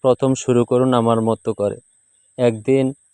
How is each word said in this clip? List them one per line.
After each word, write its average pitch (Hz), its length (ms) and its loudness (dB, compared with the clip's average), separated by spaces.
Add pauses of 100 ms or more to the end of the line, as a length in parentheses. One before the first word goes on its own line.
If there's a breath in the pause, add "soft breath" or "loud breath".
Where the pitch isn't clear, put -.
প্রথম 131 320 2
শুরু 120 300 0
করুন 127 300 0
আমার 117 260 2
মতো 110 320 -4
করে। 104 260 -4 (580)
একদিন 127 560 0 (220)